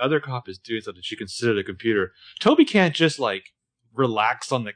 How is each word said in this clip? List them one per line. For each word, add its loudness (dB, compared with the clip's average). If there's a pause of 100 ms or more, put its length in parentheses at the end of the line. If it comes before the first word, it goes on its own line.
other 0
cop -10
is -12
doing -8
something -14
she -8
considered -2
a -4
computer. -2 (280)
Toby 6
can't 2
just, 2
like, -4 (420)
relax 0
on -2
the -10